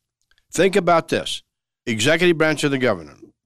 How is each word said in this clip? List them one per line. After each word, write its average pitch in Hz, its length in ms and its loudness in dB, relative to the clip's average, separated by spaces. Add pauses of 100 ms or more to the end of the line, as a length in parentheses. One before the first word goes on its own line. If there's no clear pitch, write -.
(500)
Think 180 240 0
about 170 340 2
this. - 340 -4 (420)
Executive 156 540 0
branch 156 260 0
of 147 60 0
the 139 80 -2
government. 87 480 -4 (200)